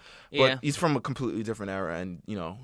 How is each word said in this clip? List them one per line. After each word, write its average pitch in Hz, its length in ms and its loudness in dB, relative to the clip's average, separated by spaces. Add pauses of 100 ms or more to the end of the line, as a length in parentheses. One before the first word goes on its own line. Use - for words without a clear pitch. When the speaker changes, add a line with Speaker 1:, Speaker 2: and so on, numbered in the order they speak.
(300)
Speaker 1:
but 143 80 -6
Speaker 2:
Yeah. 131 240 6
Speaker 1:
he's 139 140 0
from 156 200 4
a 113 40 0
completely 117 420 -2
different 104 280 -4
era, 92 280 -2
and, 90 280 -6
you 104 100 -6
know, 87 260 -6